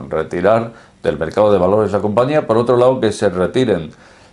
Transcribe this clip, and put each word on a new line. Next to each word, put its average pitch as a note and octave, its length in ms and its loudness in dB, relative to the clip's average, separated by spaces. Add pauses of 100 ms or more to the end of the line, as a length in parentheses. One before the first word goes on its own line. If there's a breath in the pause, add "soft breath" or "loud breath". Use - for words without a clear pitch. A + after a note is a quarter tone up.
retirar F2 640 0 (300 loud breath)
del D#2 160 -2
mercado E2 320 0
de G2+ 80 4
valores F#2+ 340 2
la G2+ 80 0
compañía. B2+ 460 0
Por A2 120 2
otro A#2+ 180 2
lado, B2 240 2
que A2 100 0
se G#2 200 -2
retiren F2 600 -2 (420 loud breath)